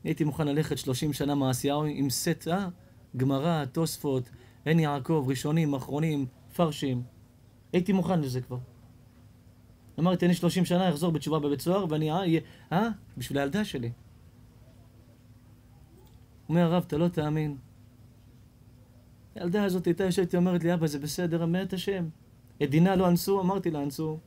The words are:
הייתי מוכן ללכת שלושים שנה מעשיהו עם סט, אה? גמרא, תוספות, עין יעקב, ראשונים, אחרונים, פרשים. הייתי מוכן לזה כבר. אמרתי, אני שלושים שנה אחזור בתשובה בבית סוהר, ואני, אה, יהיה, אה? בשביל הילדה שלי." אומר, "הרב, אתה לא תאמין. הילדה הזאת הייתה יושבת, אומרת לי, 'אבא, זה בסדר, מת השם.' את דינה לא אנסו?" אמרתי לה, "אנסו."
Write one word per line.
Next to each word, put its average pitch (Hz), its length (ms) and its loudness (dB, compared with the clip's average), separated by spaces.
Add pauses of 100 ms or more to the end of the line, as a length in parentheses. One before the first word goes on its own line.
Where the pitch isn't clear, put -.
הייתי 160 200 -2
מוכן 151 240 -2
ללכת 147 300 0
שלושים 139 340 -2
שנה 143 220 -2
מעשיהו 143 500 0
עם 143 260 -2
סט, 160 380 -4
אה? 190 200 -2 (480)
גמרא, 139 480 0
תוספות, 135 640 -2 (340)
עין 160 140 4
יעקב, 147 500 0
ראשונים, 147 460 0
אחרונים, 139 520 -2 (300)
פרשים. 147 460 -2 (720)
הייתי 180 200 2
מוכן 180 280 2
לזה 127 200 -2
כבר. 127 180 -10 (1400)
אמרתי, 175 280 2
אני 175 80 6
שלושים 175 300 2
שנה 180 240 2
אחזור 165 240 0
בתשובה 151 260 0
בבית 143 220 0
סוהר, 185 280 0
ואני, 156 240 0
אה, 185 140 0
יהיה, 165 140 2 (320)
אה? 202 160 2 (300)
בשביל 131 200 -4
הילדה 143 260 0
שלי." 120 280 -6 (2500)
אומר, 165 120 2
"הרב, 170 260 2
אתה 147 120 -4
לא 170 100 2
תאמין. 151 480 -2 (1800)
הילדה 180 300 0
הזאת 185 220 0
הייתה 175 180 2
יושבת, 180 300 2
אומרת 175 300 2
לי, 175 100 2
'אבא, 165 120 2
זה 147 120 -2
בסדר, 165 480 -2
מת 185 260 0
השם.' 185 360 -2 (540)
את 143 80 0
דינה 175 260 6
לא 185 120 4
אנסו?" 175 320 4
אמרתי 185 300 0
לה, 151 120 -4
"אנסו." 156 440 -4